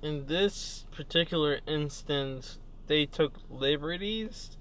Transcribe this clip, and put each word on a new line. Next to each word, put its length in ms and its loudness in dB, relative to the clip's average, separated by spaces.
in 240 -2
this 640 0
particular 720 2
instance, 920 -2
they 200 6
took 280 2
liberties 1120 -2